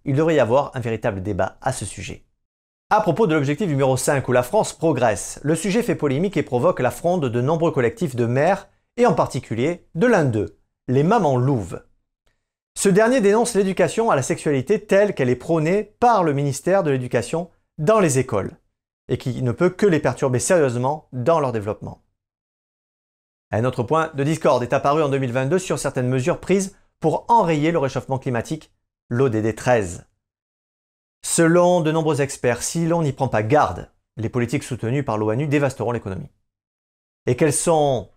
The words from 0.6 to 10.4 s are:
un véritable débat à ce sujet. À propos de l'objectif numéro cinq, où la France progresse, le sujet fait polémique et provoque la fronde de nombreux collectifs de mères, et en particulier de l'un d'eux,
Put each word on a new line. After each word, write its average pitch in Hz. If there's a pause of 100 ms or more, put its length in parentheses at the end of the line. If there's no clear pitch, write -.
un 131
véritable 110
débat 95
à 131
ce 120
sujet. - (640)
À 214
propos 214
de 156
l'objectif 147
numéro 135
cinq, 135
où -
la 123
France -
progresse, 123
le 156
sujet 202
fait 170
polémique 147
et 143
provoque 127
la 123
fronde 170
de 120
nombreux 160
collectifs 123
de 117
mères, 147 (260)
et 240
en 202
particulier 139
de 190
l'un 202
d'eux, 107 (300)